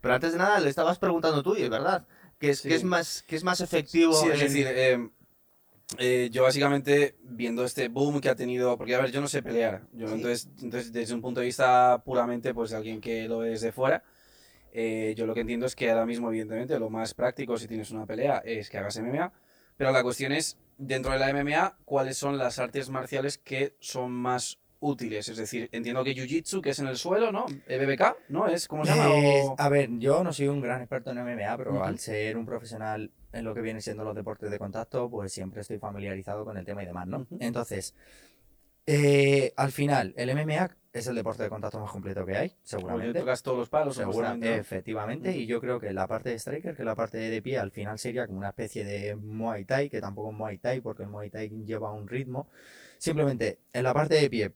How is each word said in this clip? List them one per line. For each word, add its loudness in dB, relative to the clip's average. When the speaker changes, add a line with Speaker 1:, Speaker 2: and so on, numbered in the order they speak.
Speaker 1:
Pero 4
antes 2
de 0
nada, 6
le 4
estabas 2
preguntando 2
tú, 2
y 0
es 0
verdad, 0
¿qué 2
es, 2
Speaker 2:
Sí. -6
Speaker 1:
qué 6
es 2
más, 0
qué -6
es -4
más 2
efectivo 4
Speaker 2:
Sí, 8
es 4
Speaker 1:
en 4
Speaker 2:
decir, 2
em, 4
eh, 4
yo 2
básicamente 4
viendo -2
este -2
boom 2
que 0
ha 4
tenido, 0
porque -2
a 4
ver, 2
yo -2
no -2
sé -2
pelear, 0
yo -8
Speaker 1:
Sí. -4
Speaker 2:
entonces, -2
entonces -6
desde -4
un -4
punto -2
de 0
vista 6
puramente, 0
pues, -2
de -4
alguien -6
que -4
lo -2
ve -2
desde -2
fuera, 2
eh, -2
yo -2
lo -2
que -2
entiendo -2
es -4
que 2
ahora 4
mismo, -2
evidentemente, -2
lo -2
más -4
práctico -2
si -12
tienes -8
una -8
pelea 0
es -6
que -6
hagas -6
M -6
M -2
A, -4
pero 2
la 4
cuestión -2
es, -2
dentro -4
de 0
la 2
M 0
M 0
A, 2
¿cuáles 0
son -2
las 0
artes -4
marciales -2
que -2
son -6
más -2
útiles? -2
Es -10
decir, -6
entiendo -2
que 0
Jiu-Jitsu, -2
que 0
es -4
en -2
el -4
suelo, 2
¿no? -2
B 0
B 2
K, 4
¿no? 0
¿Es, 0
cómo -4
se 6
llama? 8
Speaker 3:
Eh, 8
Speaker 2:
O -2
Speaker 3:
a 4
ver, 6
yo 4
no 0
soy 0
un 0
gran -2
experto -6
en -6
M -6
M -4
A, -2
pero -2
Speaker 2:
Ujú. 2
Speaker 3:
al -2
ser -4
un -4
profesional -6
en -8
lo -6
que -6
viene -6
siendo -8
los -6
deportes -8
de -6
contacto, -4
pues -6
siempre -10
estoy -8
familiarizado -8
con -10
el -8
tema -8
y -8
demás, -8
¿no? -6
Speaker 2:
Ujú. -12
Speaker 3:
Entonces, -6
eh, 6
al 2
final, 2
el -4
M 0
M -2
A -2
es -6
el -4
deporte -4
de -4
contacto -8
más -10
completo -6
que -2
hay, 0
Speaker 2:
Porque -20
Speaker 3:
seguramente. -4
Speaker 2:
tocas -2
todos 0
los -4
palos, 2
Speaker 3:
Segura-, -2
Speaker 2:
supuestamente, 0
¿no? 2
Speaker 3:
efectivamente, -4
Speaker 2:
Ujú. -2
Speaker 3:
y -4
yo -2
creo -4
que -6
la -2
parte -4
de -4
striker, -8
que -10
es -4
la -2
parte -4
de -4
pie, -4
al -4
final -8
sería -4
como -8
una -6
especie -8
de -6
Muay -6
Thai, 0
que -6
tampoco -8
es -12
Muay -6
Thai, -2
porque -10
el -10
Muay -10
Thai -8
lleva -6
un -10
ritmo. -6
Simplemente, 0
en 0
la 2
parte 4
de 6
pie 0